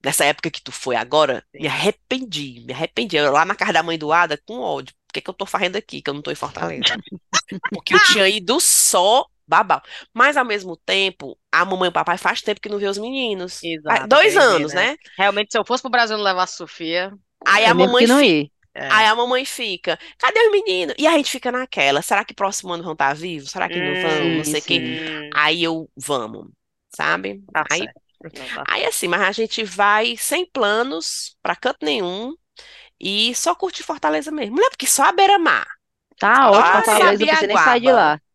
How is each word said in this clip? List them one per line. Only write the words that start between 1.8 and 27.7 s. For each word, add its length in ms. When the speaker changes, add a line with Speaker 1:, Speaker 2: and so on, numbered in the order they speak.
Speaker 1:
me 80
arrependi. 440
Eu 140
lá 140
na 100
casa 180
da 100
mãe 160
do 120
Ada, 260
com 120
ódio. 340
"O 40
que 80
que 80
eu 40
tô 120
fazendo 300
aqui, 260
que 80
eu 40
não 100
tô 80
em 40
Fortaleza?" 640
Speaker 2:
<laughs> 400
Speaker 1:
Porque 240
eu 60
tinha 280
ido 320
só 640
babau. 340
Mas, 240
ao 80
mesmo 320
tempo, 600
a 140
mamãe 220
e 40
o 20
papai 240
faz 240
tempo 200
que 80
não 100
vê 80
os 120
meninos. 680
Faz 140
Speaker 2:
Exato, 80
Speaker 1:
dois 260
Speaker 2:
entendi, 20
Speaker 1:
anos, 360
Speaker 2:
né? 20
Speaker 1:
né? 220
Speaker 2:
Realmente, 340
se 60
eu 80
fosse 180
pro 80
Brasil 260
não 60
levar 200
a 40
Sofia 640
Speaker 1:
Aí 200
Speaker 3:
É 40
Speaker 1:
a 40
Speaker 3:
mesmo 220
Speaker 1:
mamãe 0
Speaker 3:
que 120
não 120
Speaker 1:
fi-, 20
Speaker 3:
ir. 300
Speaker 2:
É. 140
Speaker 1:
aí 180
a 80
mamãe 300
fica, 520
"Cadê 300
os 40
meninos?" 460
E 100
a 100
gente 140
fica 200
naquela, 500
"Será 240
que 80
próximo 400
ano 100
vão 120
tá 180
vivos? 380
Será 180
que 120
não 140
vão? 360
Não 120
Speaker 2:
Hum, 20
Speaker 3:
Sim, 80
Speaker 1:
sei 80
o 20
quê." 200
Speaker 3:
sim. 160
Speaker 2:
hum. 0
Speaker 1:
Aí 300
eu, 320
"Vamos", 520
sabe? 480
Speaker 2:
Tá 160
Speaker 1:
Aí, 220